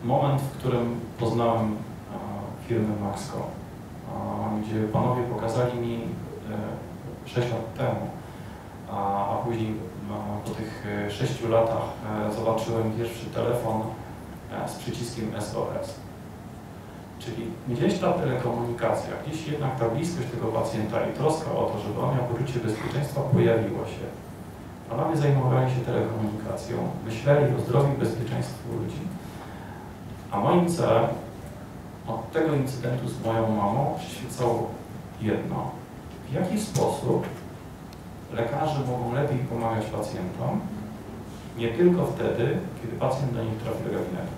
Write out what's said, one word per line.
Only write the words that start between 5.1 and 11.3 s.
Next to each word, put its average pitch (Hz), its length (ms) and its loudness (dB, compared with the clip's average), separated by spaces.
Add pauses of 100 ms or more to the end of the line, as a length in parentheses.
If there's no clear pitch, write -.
pokazali 120 560 0
mi, 117 160 0
e, - 1300 -6
sześć 123 220 0
lat - 240 -4
temu, 113 320 0 (840)
a, 101 420 0
a 101 40 0
później, 110 340 0
e, 107 40 -2 (720)
po 104 60 -4
tych, 107 360 -6 (200)
e, 104 40 -2
sześciu 117 380 0